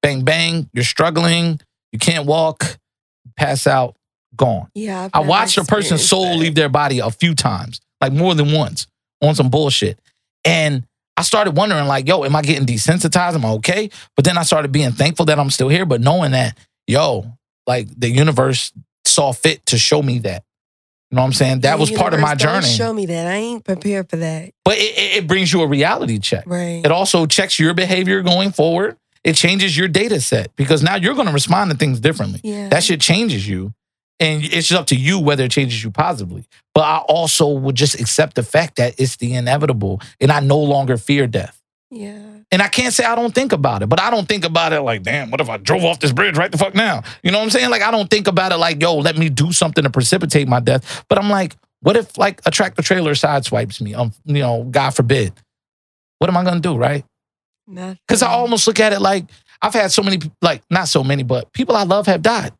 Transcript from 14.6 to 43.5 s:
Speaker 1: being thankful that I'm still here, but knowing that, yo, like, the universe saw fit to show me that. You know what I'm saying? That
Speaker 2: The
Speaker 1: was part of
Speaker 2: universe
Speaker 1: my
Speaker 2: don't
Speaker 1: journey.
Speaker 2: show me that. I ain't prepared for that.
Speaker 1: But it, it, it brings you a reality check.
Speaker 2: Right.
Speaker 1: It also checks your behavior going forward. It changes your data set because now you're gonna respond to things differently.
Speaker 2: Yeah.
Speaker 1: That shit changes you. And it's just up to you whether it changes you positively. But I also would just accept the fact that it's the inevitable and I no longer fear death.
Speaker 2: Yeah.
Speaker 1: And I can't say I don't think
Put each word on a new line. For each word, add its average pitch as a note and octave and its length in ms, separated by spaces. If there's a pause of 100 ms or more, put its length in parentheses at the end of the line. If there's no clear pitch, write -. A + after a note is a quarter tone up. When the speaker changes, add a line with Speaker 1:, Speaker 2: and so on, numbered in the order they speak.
Speaker 1:
being C3+ 200
thankful D#3 340
that D3+ 140
I'm C#3 100
still C3 180
here, F3 180
but B2+ 140
knowing D3+ 320
that, B2 240 (300)
yo, A#2 400 (400)
like, B2 220 (100)
the A#2+ 120
universe C3 640 (340)
saw C#3+ 260
fit - 340
to - 120
show D3+ 240
me B2+ 180
that. G2 240 (680)
You B2+ 60
know B2+ 60
what C3 60
I'm C3 60
saying? C3 260
That C#3 140
Speaker 2:
The D#3+ 60
Speaker 1:
was D#3 120
part F#3 220
of D#3 60
Speaker 2:
universe - 100
Speaker 1:
my D3 40 (180)
Speaker 2:
don't F#3+ 100
Speaker 1:
journey. A#2+ 120
Speaker 2:
show A3+ 180
me G#3 140
that. E3+ 220
I F#3 80
ain't A3+ 280
prepared F#3+ 460
for E3 60
that. E3 340 (140)
Speaker 1:
But G#3+ 140
it, G#3 200
it, G3 200
it F#3 100
brings F3+ 240
you F3 100
a D#3 40
reality C#3+ 520
check. - 280
Speaker 2:
Right. F3 380
Speaker 1:
It D3 60
also F3+ 360
checks F#3 340
your D#3+ 140
behavior F#3 480
going F3+ 280
forward. E3+ 460 (260)
It D#3+ 140
changes F#3+ 400
your F3+ 120
data F#3+ 320
set - 360
because C#3+ 260
now F3+ 140
you're F3+ 180
gonna G#3+ 180
respond F3 380
to D3 60
things C3 240
differently. G#2+ 420
Speaker 2:
Yeah. G3+ 280
Speaker 1:
That E3 120
shit D#3+ 180
changes E3+ 460
you. F#2+ 260 (460)
And D#3 240
it's D#3 260
just - 120
up D3 80
to C3 80
you D#3 240
whether C#3+ 240
it B2 80
changes A#2+ 320
you A2 60
positively. C3 560 (280)
But D#3 100
I D#3 140
also D#3+ 500
would C3+ 280
just C3+ 240
accept D3 360
the B2 60
fact D3+ 340
that B2 220
it's C3 180
the A#2+ 180
inevitable B2 640 (200)
and C#3 120
I D3 80
no C#3+ 180
longer C#3+ 380
fear C#3 300
death. G2 340 (300)
Speaker 2:
Yeah. G#3 260 (340)
Speaker 1:
And F#3 120
I G3+ 60
can't B3 240
say A#3+ 120
I A#3 100
don't A#3 200
think B3+ 180